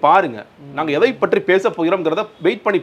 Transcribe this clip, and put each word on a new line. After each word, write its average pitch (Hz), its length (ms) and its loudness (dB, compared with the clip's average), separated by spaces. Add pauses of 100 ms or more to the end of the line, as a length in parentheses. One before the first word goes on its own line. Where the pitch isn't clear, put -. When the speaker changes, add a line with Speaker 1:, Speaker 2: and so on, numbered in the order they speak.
Speaker 1:
பாருங்க. 160 300 2 (200)
Speaker 2:
ம். 143 160 -18
Speaker 1:
நாங்க 151 160 -4
எதை 208 220 2
பற்றி 131 280 0
பேச 196 280 2
போகிறோம்ங்கிறத 175 580 -2 (140)
wait 208 260 -2
பண்ணி 196 160 0